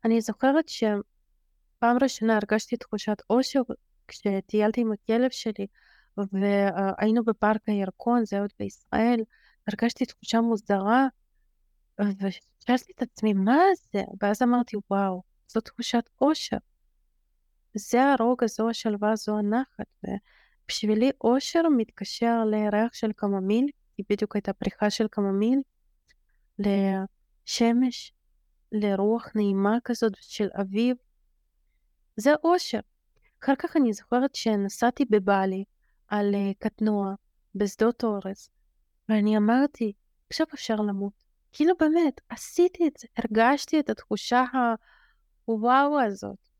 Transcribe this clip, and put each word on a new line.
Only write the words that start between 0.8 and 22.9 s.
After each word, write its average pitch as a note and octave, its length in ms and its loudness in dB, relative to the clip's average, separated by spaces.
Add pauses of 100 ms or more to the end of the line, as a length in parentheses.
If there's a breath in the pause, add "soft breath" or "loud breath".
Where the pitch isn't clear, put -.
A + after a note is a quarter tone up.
ראשונה A3+ 340 2
הרגשתי G#3+ 400 -2
תחושת - 540 -6
אושר C4 320 2 (460)
כשטיילתי G#3 720 -2
עם A3+ 120 0
הכלב A#3 380 0
שלי, G3+ 360 -8 (500 soft breath)
והיינו G3+ 1080 0
בפארק A3 440 0
הירקון, G#3 560 0
זה G3+ 160 -4
עוד G3+ 180 -2
בישראל, A3+ 600 -2 (480 soft breath)
הרגשתי A#3 380 -2
תחושה - 340 -2
מוזרה, A3 680 2 (920)
ושאלתי G3+ 960 -4
את - 80 -6
עצמי, A3 300 -2
"מה G3+ 260 2 (340)
זה?" G3 100 -2 (200)
ואז G#3 200 0
אמרתי, A#3+ 340 0 (140)
"וואו, G3 320 -2 (260)
זו - 120 -2
תחושת - 500 -6 (100)
אושר." - 360 0 (1160)
זה A#3+ 280 0
הרוגע, B3 440 2
זו A3 240 -2
השלווה, G#3+ 460 -2
זו G#3+ 220 -4
הנחת, G#3+ 480 -4 (180)
ובשבילי - 1080 -4 (100)
אושר C#4 420 0 (140)
מתקשר A#3 680 -2
לריח G#3+ 500 0